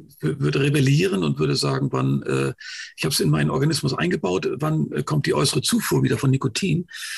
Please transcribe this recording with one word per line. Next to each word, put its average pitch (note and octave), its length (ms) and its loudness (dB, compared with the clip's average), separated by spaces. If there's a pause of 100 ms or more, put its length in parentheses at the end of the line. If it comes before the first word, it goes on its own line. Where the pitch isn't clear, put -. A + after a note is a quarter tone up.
(220)
wü-, C#3 180 -2
würde D3 220 0
rebellieren D3+ 640 2
und C#3+ 160 0
würde C#3+ 160 0
sagen, C3+ 360 0
wann, - 320 0
äh, C3+ 300 -2 (420)
ich - 100 -4
hab's D3+ 140 0
in D3+ 100 2
meinen D3 200 2
Organismus C#3+ 440 0
eingebaut, F3+ 600 0
wann, D3+ 360 -2
äh, C#3+ 120 -2
kommt D3 220 -2
die - 80 2
äußere C#3 280 0
Zufuhr D3 420 0
wieder B2+ 140 2
von C3 140 2
Nikotin? D3+ 560 0 (300)